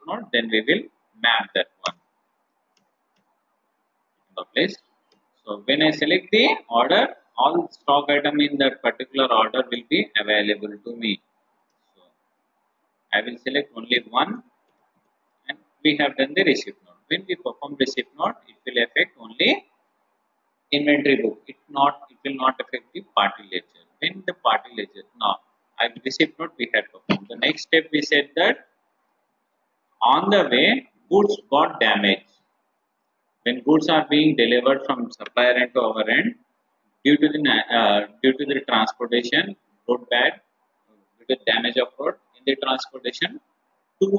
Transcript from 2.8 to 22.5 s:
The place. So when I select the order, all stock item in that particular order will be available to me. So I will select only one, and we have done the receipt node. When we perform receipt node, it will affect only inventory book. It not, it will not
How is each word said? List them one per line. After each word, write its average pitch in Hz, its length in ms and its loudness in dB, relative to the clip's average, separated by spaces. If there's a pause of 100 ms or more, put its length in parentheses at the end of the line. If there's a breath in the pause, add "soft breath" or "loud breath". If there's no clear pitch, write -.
The 90 160 -10
place. 180 240 -4 (680)
So 104 220 -12
when 147 160 0
I 156 100 2
select 156 400 -2
the 220 160 4 (200)
order, 135 460 2 (240)
all 156 320 0
stock 143 380 0
item 147 320 0
in 143 180 0
that 135 240 0
particular 131 500 -2
order 110 380 2
will 120 180 -6
be 107 220 -2 (100)
available 104 640 -2
to 117 120 -12
me. 113 260 -6 (720)
So 95 80 -20 (1080)
I 104 80 2
will 120 180 -8
select 143 380 -4
only 117 340 -2
one, 170 320 -2 (1040)
and - 100 -12 (260)
we 151 160 2
have 143 160 0
done 135 180 -2
the 196 80 0
receipt - 420 -2
node. - 100 -20 (140)
When 180 200 -6
we 185 80 -6
perform - 420 -12
receipt 131 280 -4 (120)
node, 190 160 -4 (140)
it - 80 -20 (100)
will 123 160 -2
affect 147 380 -4
only 156 460 -2 (1080)
inventory 143 500 2
book. 110 240 -4
It - 100 -20 (120)
not, 139 320 0 (100)
it - 140 -20
will 139 120 -8
not 131 220 0